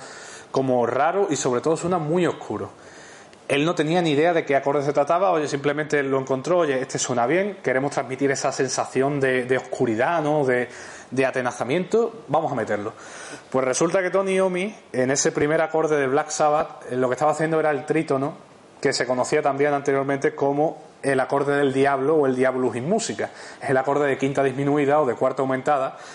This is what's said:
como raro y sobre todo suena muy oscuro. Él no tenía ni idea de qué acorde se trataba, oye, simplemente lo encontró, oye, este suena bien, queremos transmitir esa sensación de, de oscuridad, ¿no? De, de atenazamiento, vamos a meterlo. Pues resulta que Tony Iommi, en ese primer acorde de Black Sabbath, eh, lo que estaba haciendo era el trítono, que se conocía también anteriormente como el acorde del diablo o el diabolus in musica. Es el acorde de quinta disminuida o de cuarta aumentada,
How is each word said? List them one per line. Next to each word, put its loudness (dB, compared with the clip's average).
como 2
raro 2
y -2
sobre 0
todo 0
suena -2
muy 0
oscuro. -6
Él 2
no 0
tenía 0
ni 2
idea 4
de 0
qué 0
acorde 0
se 0
trataba, 2
oye, 0
simplemente -2
lo 0
encontró, 0
oye, 2
este -6
suena 0
bien, 0
queremos 0
transmitir -2
esa -2
sensación 0
de, 2
de 2
oscuridad, 0
¿no? 2
De, 0
de 2
atenazamiento, -2
vamos 0
a -4
meterlo. -4
Pues 2
resulta 2
que -2
Tony 0
Iommi, 0
en 0
ese 0
primer 2
acorde 2
de 2
Black 0
Sabbath, 0
eh, -4
lo 2
que 0
estaba 2
haciendo 0
era 2
el -2
trítono, 0
que 2
se -2
conocía 0
también 2
anteriormente 0
como 0
el 2
acorde 0
del 2
diablo 2
o 4
el 2
diabolus 0
in -4
musica. -2
Es -4
el 4
acorde 2
de 0
quinta 0
disminuida 2
o 2
de 0
cuarta -2
aumentada, -2